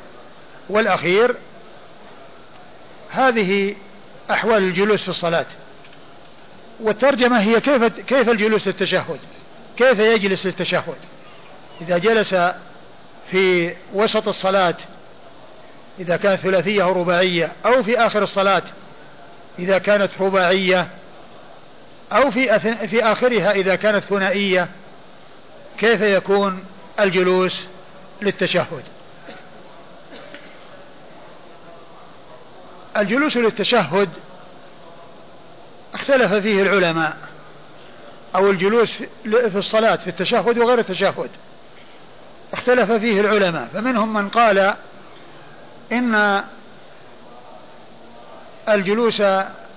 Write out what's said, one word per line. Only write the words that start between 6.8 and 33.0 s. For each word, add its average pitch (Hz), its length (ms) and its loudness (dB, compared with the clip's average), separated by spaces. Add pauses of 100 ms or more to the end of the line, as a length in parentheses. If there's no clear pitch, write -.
هي 220 200 4
كيف، 269 220 2
كيف 233 460 0
الجلوس 214 380 0
للتشهد، 170 520 -4 (580)
كيف 240 220 4
يجلس 202 460 2
للتشهد 170 520 -4 (840)
إذا 175 160 -2
جلس 208 380 0 (960)
في 180 440 2 (180)
وسط 214 340 0
الصلاة، 190 480 0 (1200)
إذا 170 180 -2
كانت 196 240 2
ثلاثية 190 420 2
أو 185 180 2
رباعية، 175 500 0 (140)
أو 240 180 4
في 226 160 0
آخر 208 240 2
الصلاة 190 400 0 (960)
إذا 185 180 0
كانت 196 420 0
رباعية، 190 680 2 (1200)
أو 240 200 2
في 226 240 2
أثن-، 220 300 -2
في 220 180 0
آخرها 214 480 2
إذا 190 240 0
كانت 202 280 0
ثنائية، 190 640 0 (1080)
كيف 214 240 2
يكون 196 640 0 (360)
الجلوس 185 640 0 (580)
للتشهد؟ 170 600 -2 (4000)
الجلوس 233 400 0